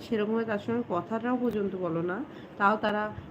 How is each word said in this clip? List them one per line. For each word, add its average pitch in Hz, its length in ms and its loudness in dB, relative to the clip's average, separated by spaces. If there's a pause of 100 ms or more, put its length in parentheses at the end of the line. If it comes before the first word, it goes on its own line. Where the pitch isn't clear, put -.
সেরকমভাবে 220 440 2
তার 208 160 -2
সঙ্গে 233 280 0
কথাটাও 220 480 0
পর্যন্ত 214 380 0
বলো 170 280 0
না, 180 140 0 (380)
তাও 208 220 6
তারা, 208 260 0 (280)